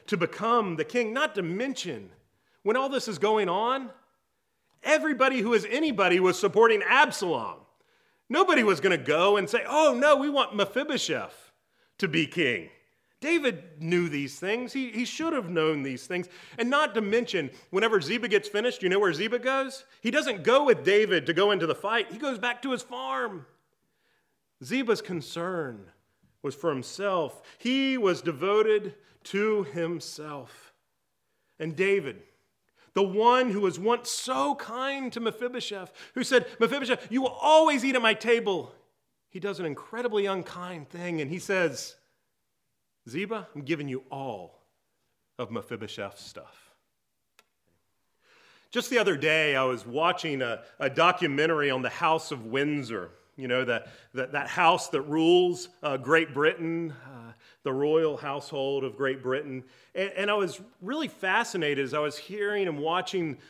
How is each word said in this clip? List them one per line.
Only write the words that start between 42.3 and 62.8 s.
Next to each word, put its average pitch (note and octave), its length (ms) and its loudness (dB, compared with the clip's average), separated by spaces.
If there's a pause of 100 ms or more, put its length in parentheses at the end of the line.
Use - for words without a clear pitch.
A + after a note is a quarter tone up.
Ziba, G3 440 -8
I'm C#3+ 100 -12
giving C#3+ 240 -4
you C3 220 -8
all A#2 520 -12 (760)
of A2 140 -8
Mephibosheth's A2 720 -10
stuff. - 480 -20 (2000)
Just A#3+ 180 -4
the A#3+ 80 2
other F#3+ 200 2
day, D3+ 380 2
I C3 80 2
was B2 220 -2
watching D3+ 560 -2
a, A#2 200 -4 (180)
a C#3+ 100 0
documentary D#3 800 2
on C3 120 -2
the A#2+ 80 -2
House D#3+ 420 -2
of A#2+ 140 -10
Windsor, A#2+ 640 -4 (240)
you C3 120 -10
know, B2+ 180 0
the, A#2 200 -2 (280)
the, B2+ 140 -4
that C#3+ 200 -4
house E3 420 2
that C#3 120 0
rules, E3+ 680 4 (140)
uh, C#3+ 140 -2
Great C#3+ 360 2
Britain, E3 600 0 (120)
uh, A#2 280 -20 (300)
the C#3 100 -2
royal D3+ 440 2
household C#3 640 -4
of B2 120 -6
Great C3+ 260 -2
Britain. C3 420 -4 (300)
And, F#3+ 180 -4
and G3+ 200 -2
I - 40 2
was F#3+ 260 -4 (200)
really C4 260 -6
fascinated F3+ 760 -2
as B2+ 100 -4
I D3+ 60 -2
was D3+ 180 -4
hearing G3+ 500 -4
and D3 120 -4
watching, E3+ 580 -2 (120)